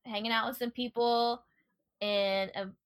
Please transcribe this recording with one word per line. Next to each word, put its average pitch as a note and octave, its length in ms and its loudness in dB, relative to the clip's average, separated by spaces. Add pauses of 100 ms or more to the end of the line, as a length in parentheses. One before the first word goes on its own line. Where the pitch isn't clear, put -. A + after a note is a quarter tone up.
hanging A3 260 -4
out A3+ 160 2
with B3+ 100 -6
some A#3+ 140 -4
people, A#3+ 720 0 (580)
and G3 540 0
a G3 140 -6 (160)